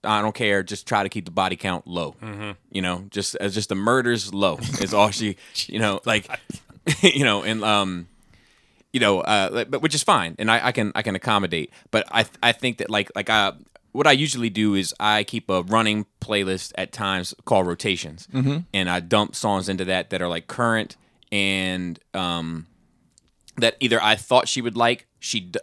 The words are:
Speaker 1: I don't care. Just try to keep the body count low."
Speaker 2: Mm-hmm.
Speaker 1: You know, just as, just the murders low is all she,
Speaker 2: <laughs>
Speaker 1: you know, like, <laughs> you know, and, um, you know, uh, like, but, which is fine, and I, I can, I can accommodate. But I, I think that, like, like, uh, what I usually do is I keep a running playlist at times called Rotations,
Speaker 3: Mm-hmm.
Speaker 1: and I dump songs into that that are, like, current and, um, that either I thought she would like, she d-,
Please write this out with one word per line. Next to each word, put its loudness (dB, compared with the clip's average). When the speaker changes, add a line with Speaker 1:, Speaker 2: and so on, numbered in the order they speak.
Speaker 1:
I 2
don't -2
care. 2
Just -10
try 0
to -4
keep -8
the -14
body 0
count -6
low." -6
Speaker 2:
Mm-hmm. -10
Speaker 1:
You -4
know, -4
just -6
as, -4
just -4
the 0
murders 0
low 2
is -4
all 6
she, -4
Speaker 2:
<laughs> -6
Speaker 1:
you -6
know, 0
like, 0
<laughs> -4
you 4
know, 4
and, -2
um, 0
you 0
know, 4
uh, 2
like, -4
but, -2
which 0
is -2
fine, 2
and 0
I, 4
I 0
can, -2
I -2
can -4
accommodate. -2
But 0
I, 2
I 4
think -2
that, -4
like, 4
like, -4
uh, 2
what 2
I 10
usually 2
do 2
is 0
I 2
keep -6
a 2
running 2
playlist -2
at -6
times -4
called 4
Rotations, -4
Speaker 3:
Mm-hmm. -2
Speaker 1:
and 0
I 0
dump 0
songs -2
into -2
that -2
that -4
are, -2
like, -6
current -2
and, 0
um, -4
that 2
either 2
I 4
thought 2
she -4
would -4
like, 0
she -4
d-, -8